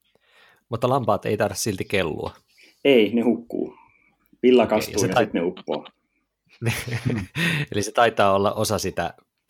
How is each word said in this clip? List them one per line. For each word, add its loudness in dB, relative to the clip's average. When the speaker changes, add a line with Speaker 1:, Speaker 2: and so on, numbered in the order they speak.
Speaker 1:
Mutta -2
lampaat 0
ei 0
taida -2
silti -4
kellua. -2
Speaker 2:
Ei, 6
ne 0
hukkuu. -4
Villa 6
Speaker 1:
Okei, 2
Speaker 2:
kastuu -6
Speaker 1:
ja -4
se 0
Speaker 2:
ja -2
Speaker 1:
tai- 4
Speaker 2:
sit -4
ne -2
uppoo. -6
Speaker 1:
<laughs> -2
Eli -2
se -8
taitaa 4
olla 2
osa -2
sitä -6